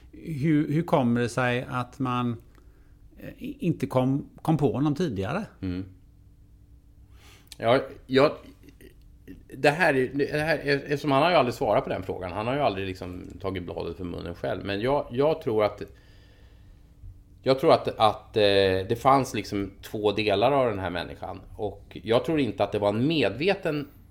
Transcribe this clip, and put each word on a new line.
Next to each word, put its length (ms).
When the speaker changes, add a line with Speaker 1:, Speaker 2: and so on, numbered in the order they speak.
Speaker 1:
hur, 600
hur 100
kommer 380
det 80
sig 420
att 280
man, 380
eh, 100
inte 480
kom, 420
kom 160
på 220
någon 140
tidigare? 500
Speaker 2:
Mm. 220
Ja, 240
jag, 260
det 140
här 260
är, 180
det 240
här 200
är, 180
eftersom 360
han 100
har 80
ju 60
aldrig 180
svarat 300
på 60
den 120
frågan. 300
Han 140
har 80
ju 60
aldrig 260
liksom 360
tagit 220
bladet 340
för 80
munnen 300
själv. 300
Men 160
jag, 300
jag 320
tror 220
att, 180
jag 180
tror 120
att, 160
att, 480
eh, 60
det 120
fanns 340
liksom 360
två 300
delar 400
av 140
den 120
här 120
människan. 500
Och 460
jag 220
tror 160
inte 240
att 80
det 60
var 100
en 180
medveten 800